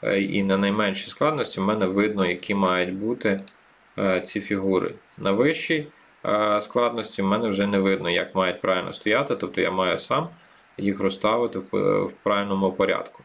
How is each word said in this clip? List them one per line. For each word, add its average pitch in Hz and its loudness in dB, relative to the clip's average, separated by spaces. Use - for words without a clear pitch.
е, 98 0
і 98 0
на 98 2
найменшій 101 0
складності 143 -2
в 95 0
мене 104 0
видно, 101 2
які 90 -2
мають 92 2
бути, 104 -2
е, 95 2
ці - -6
фігури. 98 0
На 98 0
вищій, 151 0
е, 107 2
складності 117 -2
в - 2
мене 107 2
вже 98 2
не 101 2
видно, 95 2
як 87 -2
мають 92 0
правильно 92 0
стояти, 123 0
тобто - -4
я 87 2
маю 90 0
сам 151 -2
їх 101 -2
розставити 107 0
в, 98 0
в 95 -6
правильному 101 0
порядку. - -2